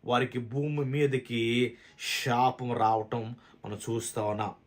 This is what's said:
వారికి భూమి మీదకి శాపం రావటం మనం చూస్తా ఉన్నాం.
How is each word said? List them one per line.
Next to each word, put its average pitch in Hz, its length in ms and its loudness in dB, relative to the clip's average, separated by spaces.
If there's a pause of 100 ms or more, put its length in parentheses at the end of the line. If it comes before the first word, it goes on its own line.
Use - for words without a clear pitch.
వారికి 120 340 0
భూమి 143 460 -2
మీదకి 123 920 0 (220)
శాపం 123 720 0
రావటం 110 640 0 (300)
మనం 101 140 -8 (100)
చూస్తా 113 340 -2
ఉన్నాం. 104 300 -2 (140)